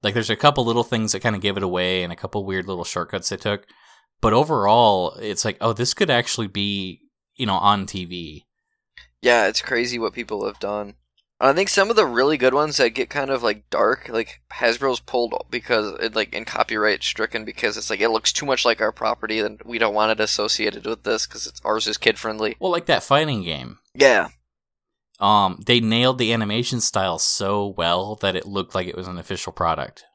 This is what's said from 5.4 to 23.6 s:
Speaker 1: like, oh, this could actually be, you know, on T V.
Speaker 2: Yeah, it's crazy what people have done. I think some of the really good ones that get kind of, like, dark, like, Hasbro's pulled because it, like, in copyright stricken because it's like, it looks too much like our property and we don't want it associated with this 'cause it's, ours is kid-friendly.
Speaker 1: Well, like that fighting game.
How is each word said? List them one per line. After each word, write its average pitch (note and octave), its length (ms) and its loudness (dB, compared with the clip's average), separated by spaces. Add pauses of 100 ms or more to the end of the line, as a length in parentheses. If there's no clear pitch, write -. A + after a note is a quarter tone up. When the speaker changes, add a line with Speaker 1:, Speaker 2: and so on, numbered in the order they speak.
Speaker 1:
like, G#2 160 -4
oh, A2+ 100 2
this B2 220 -2
could F#3+ 160 0
actually A#2+ 380 0
be, G2 540 -4 (340)
you C3 100 -4
know, G2 120 0
on G2 280 2
T F#2 200 -8
V. E2+ 420 -12 (760)
Speaker 2:
Yeah, A#2+ 240 6
it's G#2+ 160 0
crazy B2 380 -2
what A2+ 140 -2
people G#2+ 340 -6
have G#2 100 -8
done. G#2 380 -6 (440)
I C3+ 140 4
think G3 160 0
some G3+ 220 2
of A#3 40 4
the G#3 120 6
really C3 280 2
good B2+ 200 4
ones D3+ 220 0
that A#2 180 2
get B2+ 160 -4
kind C3+ 180 -4
of, B2+ 140 0
like, G#2+ 260 -2
dark, A2+ 400 0
like, A2+ 320 -4 (120)
Hasbro's A#2+ 460 0
pulled - 360 -4 (160)
because A2 480 0
it, A2 160 -4
like, G#2+ 180 -2
in A2+ 120 -6
copyright G#2+ 580 0
stricken A2 420 -6
because G#2+ 320 -4
it's A2 140 -6
like, G2+ 100 -2
it A2 80 4
looks A2 240 0
too D3 140 -4
much C3 180 0
like A#2 160 2
our A2 100 0
property A2 480 -4
and G#2+ 240 -4
we A#2 140 -8
don't A2 160 2
want G#2+ 180 2
it A2 80 -2
associated G#2+ 680 -2
with A2+ 160 -6
this A2+ 240 -2
'cause - 180 -12
it's, - 180 -14
ours G#2+ 220 0
is G#2+ 140 -4
kid-friendly. A2 600 0
Speaker 1:
Well, F#3 120 -2
like E3+ 160 -2
that D3 160 2
fighting C#3 400 2
game. C#2+ 340 -8 (160)